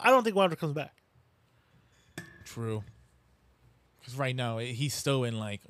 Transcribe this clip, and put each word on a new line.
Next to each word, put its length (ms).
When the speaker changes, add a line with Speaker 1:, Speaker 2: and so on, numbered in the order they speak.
Speaker 1:
I 80
don't 140
think 120
Wilder 200
comes 180
back. 220
Speaker 2:
True. 380
'Cause 120
right 200
now, 240
he's 340
still 300
in, 160
like, 300